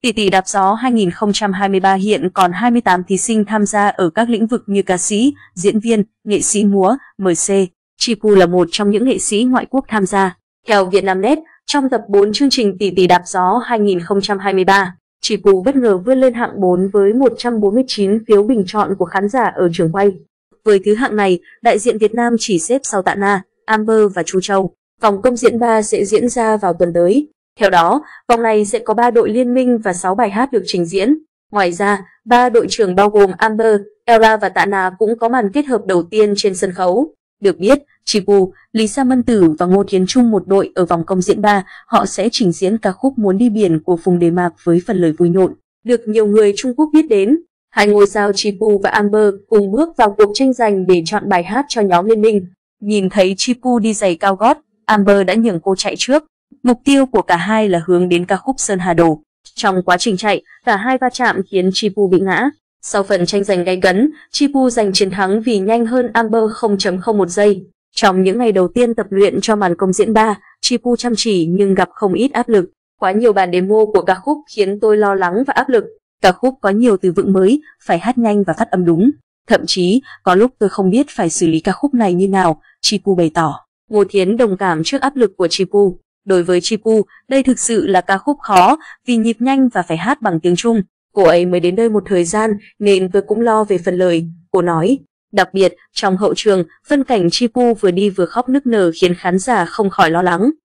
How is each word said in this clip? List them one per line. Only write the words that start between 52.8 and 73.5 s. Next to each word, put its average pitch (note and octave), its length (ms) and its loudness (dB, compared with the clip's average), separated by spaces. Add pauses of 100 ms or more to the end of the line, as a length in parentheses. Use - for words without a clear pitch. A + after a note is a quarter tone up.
Nhìn G3+ 280 -2
thấy G3 280 0
Chipu B3 420 -2
đi A3 140 0
giày G3 220 -2
cao G3 200 0
gót, A3+ 220 0 (280)
Amber G3+ 420 2
đã F#3+ 60 0
nhường A3 300 0
cô F#3+ 120 0
chạy - 220 -6
trước. D4 260 0 (400)
Mục B3 220 2
tiêu C#4 200 4
của A3 160 0
cả F3+ 140 0
hai G#3 340 0
là E3+ 160 0
hướng F3+ 240 2
đến F3 160 0
ca F#3+ 120 -2
khúc C4 220 -6
Sơn G3 200 -4
Hà F3+ 140 -2
Đồ. E3 280 2 (340)
Trong F#3 300 -2
quá F3+ 120 2
trình F#3+ 200 -2
chạy, G3+ 240 -2 (240)
cả A3 120 0
hai B3 200 -2
va B3 120 -2
chạm A3+ 320 -2 (100)
khiến F#3 220 0
Chipu G3+ 340 -2
bị F#3 120 4
ngã. F#3+ 300 -2 (320)
Sau G3+ 220 -4
phần F#3+ 220 0
tranh G3+ 180 -2
giành F#3 200 -2
gay F#3 140 -2
cấn, F#3+ 340 2 (200)
Chipu C#4 380 0
giành G#3+ 240 -2
chiến F#3+ 160 0
thắng G3 320 -2
vì A3 180 -2
nhanh A3+ 260 0
hơn A#3+ 280 -2
Amber A3 300 0 (100)
không G#3 240 -2
chấm F#3 240 -4
không G#3+ 160 -2
một F#3 120 0
giây. G3+ 360 0 (300)
Trong F#3+ 280 2
những F#3+ 140 0
ngày A#3+ 140 0
đầu F#3 160 2
tiên A#3+ 280 0
tập G3+ 140 -4
luyện G3 320 2
cho G#3+ 140 0
màn F#3 200 0
công F#3 180 -2
diễn G#3 200 0
ba, A3 260 2 (220)
Chipu A#3+ 340 -2
chăm A#3+ 200 -4
chỉ G3 300 -2
nhưng F#3+ 280 0
gặp F#3 200 0
không F#3+ 200 -2
ít B3 200 0
áp A#3+ 160 -4
lực. G3+ 220 0 (280)
"Quá F#3+ 120 0
nhiều A3 220 2
bản F#3 180 0